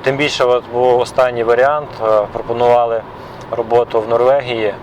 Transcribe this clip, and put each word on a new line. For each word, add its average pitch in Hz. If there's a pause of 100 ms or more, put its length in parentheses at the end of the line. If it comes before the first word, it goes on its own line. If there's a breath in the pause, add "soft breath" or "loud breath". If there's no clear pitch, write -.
тим 135
більше, 139
от 123 (100)
був 123
останній 123
варіант, 135 (140)
е, 110 (100)
пропонували 117 (500 loud breath)
роботу 113
в 110
Норвегії 120